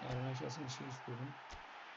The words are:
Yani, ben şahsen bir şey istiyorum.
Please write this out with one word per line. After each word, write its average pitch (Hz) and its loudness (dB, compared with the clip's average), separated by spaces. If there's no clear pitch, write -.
Yani, 127 4
ben 131 4
şahsen 143 2
bir 127 2
şey 139 -2
istiyorum. 127 0